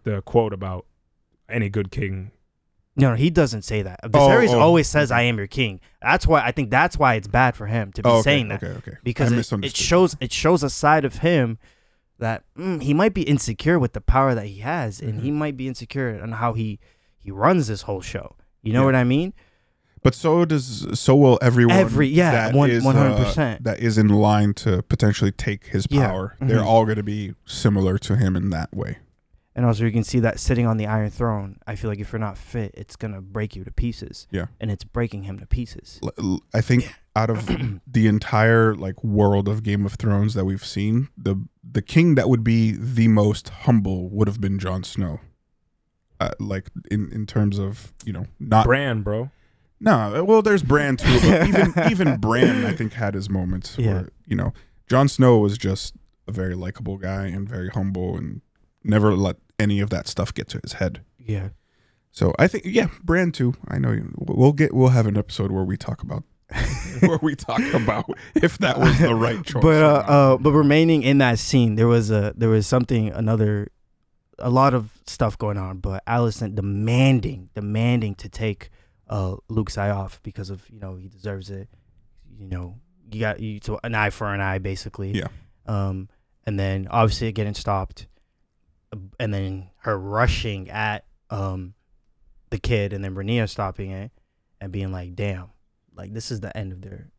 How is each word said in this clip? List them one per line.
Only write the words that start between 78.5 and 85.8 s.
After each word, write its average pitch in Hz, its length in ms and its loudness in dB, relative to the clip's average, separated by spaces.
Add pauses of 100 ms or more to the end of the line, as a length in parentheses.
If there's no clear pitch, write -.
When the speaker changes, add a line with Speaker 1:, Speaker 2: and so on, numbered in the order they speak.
Speaker 2:
uh, 95 260 -4 (140)
Luke's 110 280 -4
eye 101 120 -2
off 98 340 -6
because 98 280 -14
of, 95 180 -16
you 113 100 -20
know, 95 160 -14
he 92 140 -18
deserves 95 400 -12
it. 98 180 -14 (720)
You 101 100 -18
know, 90 280 -10 (360)
you 107 80 -10
got, 107 200 -4
you, 107 220 -10
so 107 220 -8
an 117 120 -6
eye 104 160 0
for 104 220 -6
an 98 60 -4
eye, 95 200 -4
basically. 95 520 -10
Speaker 3:
Yeah. 107 160 -6 (380)
Speaker 2:
Um, 98 440 -6 (360)